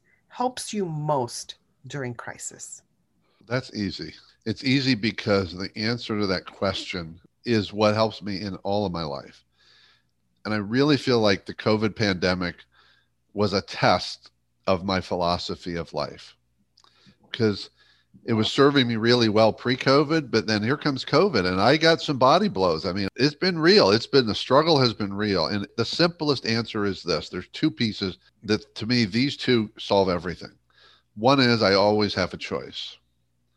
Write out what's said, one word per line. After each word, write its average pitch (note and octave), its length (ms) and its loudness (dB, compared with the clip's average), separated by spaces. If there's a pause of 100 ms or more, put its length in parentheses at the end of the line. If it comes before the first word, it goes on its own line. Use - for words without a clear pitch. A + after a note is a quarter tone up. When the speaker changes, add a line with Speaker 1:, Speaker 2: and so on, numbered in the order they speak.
(300)
Speaker 1:
helps - 440 -6
you G3+ 120 -4
most D3+ 720 -4 (320)
during B2 260 -8
crisis? - 720 -16 (640)
Speaker 2:
That's B2 260 -6
easy. E2+ 400 -6 (320)
It's G#2+ 180 -6
easy C3 320 2
because G2 640 -2
the F#2 180 -10
answer A2+ 440 -4
to G2+ 80 0
that F2+ 180 -2
question F2 760 -6 (240)
is A2 300 0
what G#2+ 220 2
helps A2 260 -2
me G2 180 -8
in F#2+ 180 -8
all G2+ 280 -4
of F#2 60 -4
my E2+ 120 -6
life. C#2+ 400 -12 (1000)
And G#2+ 80 -4
I G#2+ 40 -2
really B2+ 400 2
feel A#2+ 220 2
like G2+ 260 2
the - 100 -12
covid G#2+ 400 0
pandemic F#2 600 0 (800)
was G2+ 200 0
a F#2+ 80 0
test - 680 -2 (380)
of F#2+ 180 0
my F#2+ 160 -2
philosophy F2 720 -4
of E2 180 -8
life, C#2 420 -10 (960)
'cause G#2 400 -2 (540)
it A#2 80 -2
was G#2+ 180 0
serving C#3 360 4
me A#2 100 -2
really A#2 320 4
well G#2+ 220 6
pre-covid, C#3 800 0
but G#2 160 0
then G#2+ 160 0
here B2+ 160 -2
comes C#3 260 -4
covid, C#3+ 440 2
and F#2 120 0
I B2+ 180 4
got D#3+ 240 2
some C#3 180 -4
body D#3+ 280 4
blows. F2 380 0
I - 80 -2
mean, G2 220 -2
it's D3 180 2
been F3+ 240 -4
real. D#3+ 320 6
It's A2 160 2
been, C3 220 4
the G2+ 80 -2
struggle D3+ 420 4
has B2 160 2
been G2 200 -6
real. G2 340 0
And G2+ 200 -4 (100)
the A#2 80 -2
simplest D#3+ 600 -2
answer A2 400 -2
is F#2+ 160 -4
this. E2+ 280 -4
There's F#2 180 -10
two - 240 -2
pieces G2+ 480 -4 (240)
that, G#2 320 -2
to A2 100 -10
me, A#2+ 200 2
these A#2+ 300 -2
two A2+ 440 0
solve G2 300 2
everything. E2+ 420 -6 (640)
One C3 240 4
is A#2+ 240 4
I F#2+ 100 4
always G#2 400 4
have F#2 200 -2
a F2+ 40 -14
choice. - 600 -10 (600)